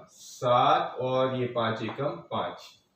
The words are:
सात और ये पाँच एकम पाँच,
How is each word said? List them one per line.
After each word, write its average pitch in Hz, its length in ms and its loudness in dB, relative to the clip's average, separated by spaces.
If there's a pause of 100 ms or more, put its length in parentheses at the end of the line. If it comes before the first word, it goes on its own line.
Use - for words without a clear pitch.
सात 123 840 2
और 131 400 0
ये 123 100 -2
पाँच 113 360 -2
एकम 113 280 -4 (220)
पाँच, 104 300 -4 (340)